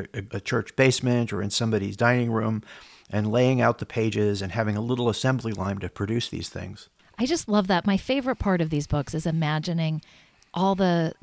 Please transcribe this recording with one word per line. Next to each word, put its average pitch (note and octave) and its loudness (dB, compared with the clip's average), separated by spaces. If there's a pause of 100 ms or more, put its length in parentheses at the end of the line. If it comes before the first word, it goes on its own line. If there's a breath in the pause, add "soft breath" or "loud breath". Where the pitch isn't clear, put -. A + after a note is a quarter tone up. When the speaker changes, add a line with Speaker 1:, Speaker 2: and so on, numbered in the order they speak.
(160)
Speaker 1:
a, G#2 -8
a - -6
church - -4
basement B2 2
or G2+ -4
in G2+ -2
somebody's G#2 0
dining A#2+ 2
room A2 0 (480 loud breath)
and G#2 0
laying B2+ 4
out A#2 2
the - -8
pages G#2 0
and F#2+ -6
having G#2+ 0
a G#2 -2
little A#2+ 0
assembly A2+ 0
line G2 -2
to F#2+ -6
produce A2 -2
these E2+ -8
things. G2 -12 (300 soft breath)
Speaker 2:
I A#3+ 0
just D#4+ -2
love G#3 2
that. F3+ 2
My G3 4
favorite B3+ 0
part F#3 2
of D#3 -2
these D3 -2
books D3 -2
is D#3+ -2
imagining D#3 0 (540 soft breath)
all F#3+ 2
the, F3 2